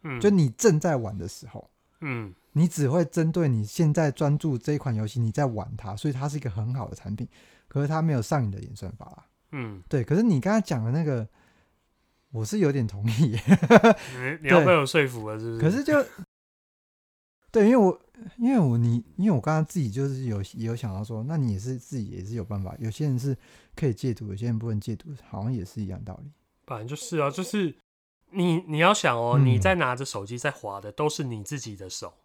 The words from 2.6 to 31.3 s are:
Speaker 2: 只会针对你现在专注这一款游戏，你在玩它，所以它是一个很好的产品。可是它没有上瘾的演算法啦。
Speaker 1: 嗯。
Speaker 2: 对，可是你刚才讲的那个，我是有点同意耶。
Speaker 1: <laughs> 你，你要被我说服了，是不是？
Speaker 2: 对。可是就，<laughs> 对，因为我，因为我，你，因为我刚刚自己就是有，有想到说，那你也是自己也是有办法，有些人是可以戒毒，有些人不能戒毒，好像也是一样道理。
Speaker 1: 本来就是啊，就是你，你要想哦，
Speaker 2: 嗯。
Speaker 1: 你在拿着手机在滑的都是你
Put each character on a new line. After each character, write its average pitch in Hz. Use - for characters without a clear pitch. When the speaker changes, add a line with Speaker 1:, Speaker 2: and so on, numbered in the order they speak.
Speaker 2:
只 143
会 170
针 165
对 165
你 113
现 151
在 156
专 143
注 147
这 147
一 147
款 120
游 110
戏， 107
你 113
在 143
玩 110
它， 101
所 147
以 143
它 131
是 151
一 -
个 135
很 107
好 123
的 -
产 101
品。 123
可 -
是 143
它 160
没 160
有 123
上 139
瘾 104
的 95
演 -
算 -
法 -
啦。 -
Speaker 1:
嗯。 110
Speaker 2:
对， 135
可 147
是 214
你 190
刚 185
才 220
讲 135
的 117
那 160
个， 123
我 113
是 202
有 160
点 131
同 101
意 117
耶。 110
Speaker 1:
<laughs> 131
你， 147
你 -
要 147
被 180
我 147
说 139
服 113
了， 107
是 113
不 113
是？ 113
Speaker 2:
对。 151
可 202
是 277
就， 294
<laughs> -
对， 208
因 226
为 262
我， 190
因 240
为 254
我， 131
你， 117
因 185
为 220
我 139
刚 151
刚 156
自 175
己 135
就 139
是 131
有， 107
有 117
想 117
到 95
说， 110
那 165
你 127
也 95
是 127
自 123
己 107
也 90
是 107
有 113
办 98
法， 90
有 110
些 151
人 131
是 135
可 -
以 123
戒 117
毒， 104
有 98
些 104
人 117
不 113
能 107
戒 110
毒， -
好 101
像 123
也 104
是 92
一 101
样 92
道 92
理。 147
Speaker 1:
本 120
来 110
就 135
是 160
啊， 143
就 185
是 180
你， 180
你 151
要 175
想 165
哦， 120
Speaker 2:
嗯。 139
Speaker 1:
你 117
在 185
拿 131
着 135
手 101
机 120
在 147
滑 101
的 104
都 151
是 151
你 113